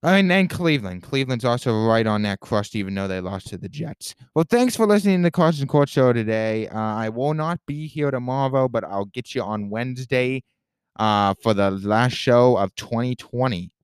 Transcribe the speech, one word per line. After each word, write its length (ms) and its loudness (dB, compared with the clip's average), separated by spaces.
I 180 4
mean, 120 4
and 180 4
Cleveland. 540 -2
Cleveland's 420 -2
also 400 2
right 220 4
on 160 0
that 160 -2
crust, 360 -4
even 200 -6
though 120 -4
they 120 -4
lost 300 -8
to 100 -12
the 100 -12
Jets. 460 -12
Well, 160 2
thanks 260 2
for 120 2
listening 320 4
to 80 2
the 40 2
Carson 360 2
Court 200 4
Show 260 2
today. 560 -2
Uh, 100 -8
I 300 -4
will 260 -4
not 320 -4
be 180 -8
here 240 -4
tomorrow, 580 0
but 160 -2
I'll 220 -6
get 300 -12
you 80 -2
on 260 -6
Wednesday, 760 -4
uh, 460 2
for 100 2
the 160 2
last 440 0
show 440 4
of 160 -2
twenty 420 -4
twenty. 560 -4